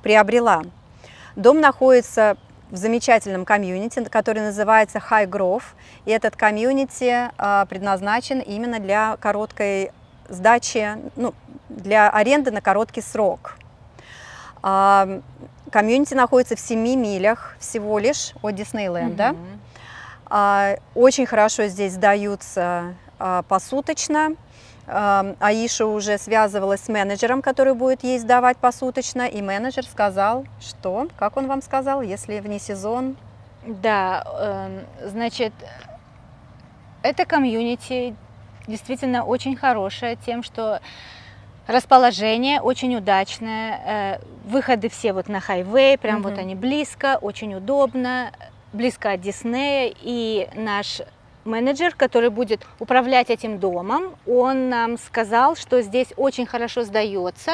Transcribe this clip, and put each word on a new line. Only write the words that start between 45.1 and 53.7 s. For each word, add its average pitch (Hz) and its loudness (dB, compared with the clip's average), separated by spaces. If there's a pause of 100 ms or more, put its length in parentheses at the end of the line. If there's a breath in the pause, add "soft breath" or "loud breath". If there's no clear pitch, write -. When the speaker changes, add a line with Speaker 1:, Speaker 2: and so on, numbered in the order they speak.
Speaker 2:
вот 190 -4
на 196 -4
хайвей, 220 2
прям 214 -2
вот 196 -6
Speaker 1:
Мгм. 202 -8
Speaker 2:
они 185 -8
близко, 269 -2
очень 202 -8
удобно, 254 -2 (400)
близко 226 -4
от 185 -4
Диснея, 247 -2
и 226 -4
наш 208 -6 (420)
менеджер, 269 -2
который 240 2
будет 214 -4 (140)
управлять 247 2
этим 220 -4
домом, 202 -2 (100)